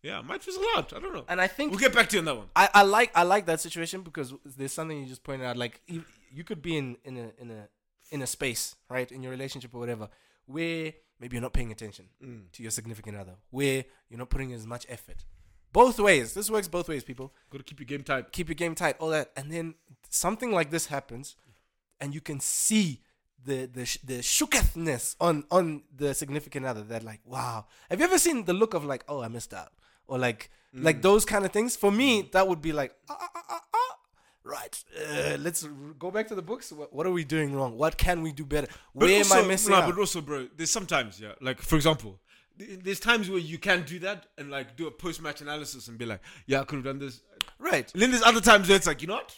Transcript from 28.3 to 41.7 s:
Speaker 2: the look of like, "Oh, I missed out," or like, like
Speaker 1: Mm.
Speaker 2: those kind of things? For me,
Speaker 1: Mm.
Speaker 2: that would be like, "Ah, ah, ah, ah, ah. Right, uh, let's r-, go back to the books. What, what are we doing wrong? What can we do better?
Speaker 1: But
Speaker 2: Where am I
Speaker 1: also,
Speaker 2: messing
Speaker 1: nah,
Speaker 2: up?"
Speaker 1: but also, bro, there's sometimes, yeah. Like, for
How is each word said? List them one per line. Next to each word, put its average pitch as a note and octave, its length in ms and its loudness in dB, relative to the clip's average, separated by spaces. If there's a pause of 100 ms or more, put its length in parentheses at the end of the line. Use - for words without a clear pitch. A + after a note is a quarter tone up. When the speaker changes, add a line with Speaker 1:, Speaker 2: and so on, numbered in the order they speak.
Speaker 2:
the F3 100 0
look A3 200 2
of D#3 120 -2
like, C3+ 220 -6
"Oh, C#3+ 140 -8
I A#2 80 -8
missed A#2 240 -12
out," F#2 200 -14 (340)
or C3 100 -4
like, B2 320 -2 (240)
like D3+ 260 2
Speaker 1:
Mm. - 20 -10
Speaker 2:
those G3+ 240 6
kind G3+ 200 0
of F3+ 60 -2
things? A3 240 0
For G3+ 160 4
me, A3+ 320 4
Speaker 1:
Mm. C3+ 100 -12
Speaker 2:
that F#3+ 140 6
would E3+ 140 -2
be D#3 100 -4
like, C#3+ 240 -4 (140)
"Ah, D4 100 -10
ah, F4+ 160 -10
ah, E4+ 140 -12
ah, E4+ 120 -8 (120)
ah. B4 220 0 (500)
Right, - 380 -10 (260)
uh, D3 300 -2
let's E3 240 -4
r-, D3+ 60 -12 (280)
go F3 140 -8
back G#3+ 160 -4
to G#3+ 80 -8
the F#3 60 -6
books. F#3 300 -10
What, D3+ 220 -16
what C#3+ 140 -4
are F#3 40 0
we F3 120 0
doing D3 320 -2
wrong? B2+ 220 -4
What D#3 200 0
can F3 240 2
we D#3+ 120 -6
do D3 120 -12
better? C#3 220 -2 (260)
Speaker 1:
But E3 140 4
Speaker 2:
Where G3 120 8
am G3 120 6
I F#3+ 60 10
Speaker 1:
also, G3 100 6
Speaker 2:
messing F#3+ 240 2
Speaker 1:
nah, F#3+ 80 8
Speaker 2:
up?" F3 100 4
Speaker 1:
but F3 100 -2
also, F3+ 220 -2
bro, C#3 340 -6
there's D#3+ 160 -4
sometimes, C#3+ 480 -2
yeah. G#2+ 220 -14
Like, C3 200 -4
for - 160 2